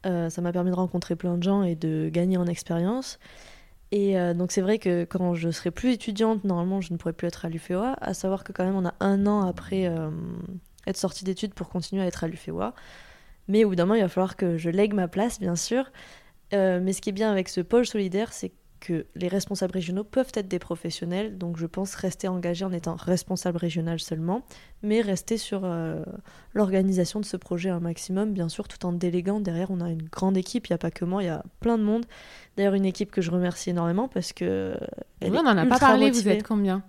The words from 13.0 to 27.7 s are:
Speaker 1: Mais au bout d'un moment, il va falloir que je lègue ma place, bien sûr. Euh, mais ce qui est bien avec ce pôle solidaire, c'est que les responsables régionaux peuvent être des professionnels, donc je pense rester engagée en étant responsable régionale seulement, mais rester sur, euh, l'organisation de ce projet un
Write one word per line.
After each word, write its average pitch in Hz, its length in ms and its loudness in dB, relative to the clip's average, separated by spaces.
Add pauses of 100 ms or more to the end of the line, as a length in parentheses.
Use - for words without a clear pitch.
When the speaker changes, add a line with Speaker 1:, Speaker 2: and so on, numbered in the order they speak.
Speaker 1:
Mais 214 160 6
au 208 60 6
bout 185 60 0
d'un 175 100 4
moment, 202 80 4
il 226 80 4
va 185 60 4
falloir 185 300 0
que 170 200 0
je 165 140 -2
lègue 202 240 2
ma 180 120 2
place, 214 320 -2
bien 180 160 0
sûr. 247 360 -2 (600)
Euh, 190 300 4
mais 190 120 2
ce - 80 -6
qui - 80 -4
est 196 40 -4
bien 214 180 2
avec 190 160 2
ce - 140 -4
pôle 233 240 4
solidaire, 202 480 -2
c'est - 200 -8 (260)
que 165 340 -2
les 180 140 -4
responsables 185 460 -2
régionaux 185 300 -2
peuvent 254 300 0
être 202 140 -4
des 180 100 -2
professionnels, 175 800 -6
donc 175 180 -4
je 165 120 -4
pense 190 260 -6
rester - 340 -4
engagée 175 380 -2
en 190 60 -2
étant 170 240 -4
responsable 175 640 -2
régionale 165 400 -2
seulement, 170 420 -4 (400)
mais 214 200 2
rester 208 360 0
sur, 196 280 -4
euh, 160 380 -4 (520)
l'organisation 190 640 4
de 208 60 -2
ce 196 120 -6
projet 180 320 -4
un 175 100 0